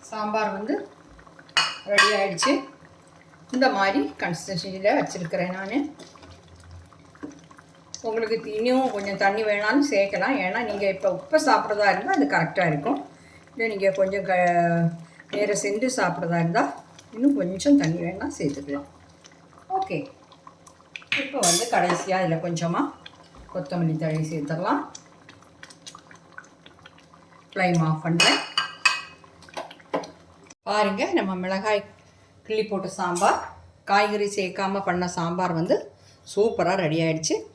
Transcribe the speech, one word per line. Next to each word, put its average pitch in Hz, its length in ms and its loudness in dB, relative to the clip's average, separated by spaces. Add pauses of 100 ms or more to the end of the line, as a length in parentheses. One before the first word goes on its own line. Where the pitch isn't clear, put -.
சாம்பார் 208 480 -2
வந்து 220 160 -4 (1160)
ரெடி 208 260 6
ஆயிடுச்சு. 196 360 2 (1000)
இந்த 262 220 4
மாதிரி 196 240 2 (220)
கன்சிஸ்டன்சியில் 190 760 -2
வச்சிருக்கிறேன் 180 600 -4
நானு. 202 200 -2 (2250)
உங்களுக்கு 220 260 -2 (220)
இன்னும் 254 400 2
கொஞ்சம் 202 260 -4
தண்ணி 202 240 2
வேணாலும் 208 460 2
சேர்க்கலாம். 202 500 2
ஏன்னா 185 160 -2 (100)
நீங்க 202 160 -2 (100)
இப்ப - 120 -2 (100)
உப்பை - 300 2
சாப்பிட்றதா 208 460 2
இருந்தா 226 260 0
அது 202 160 4
கரெக்டா 165 380 2
இருக்கும். 180 260 0 (540)
இல்ல 226 200 -2
நீங்க 196 160 4 (120)
கொஞ்சம் 190 280 0
க-, 170 640 4 (400)
நேரம் 202 320 0
சென்று 220 240 0 (100)
சாப்பிட்றதா 170 440 0
இருந்தா 185 200 2 (520)
இன்னும் 269 260 4
கொஞ்சம் 196 400 4
தண்ணி 170 240 0
வேணா 185 200 -6 (120)
சேர்த்துக்கலாம். 143 500 -6 (880)
ஓகே, 381 200 -2 (1200)
இப்போ 277 240 -6
வந்து 170 260 4
கடைசியா 180 520 0
இதுல 165 200 2
கொஞ்சமா 170 380 -2 (720)
கொத்தமல்லி 175 480 -2
தழை 156 180 -2 (120)
சேர்த்துடலாம். 170 500 -2 (2750)
ஃப்ளேம் 180 360 2
ஆஃப் 156 160 0
பண்றேன். 170 360 2 (2250)
பாருங்க, 202 340 2 (160)
நம்ம 196 120 -2 (120)
மிளகாய் 196 380 0 (680)
கிள்ளி 214 180 -2
போட்ட 190 240 -4 (100)
சாம்பார், 180 400 2 (520)
காய்கறி 208 360 2 (100)
சேர்க்காம 196 520 -2
பண்ண 180 180 0 (100)
சாம்பார் 170 420 -2
வந்து 214 180 2 (560)
சூப்பரா 196 500 2
ரெடி 156 220 2
ஆயிடுச்சு. 160 320 0 (180)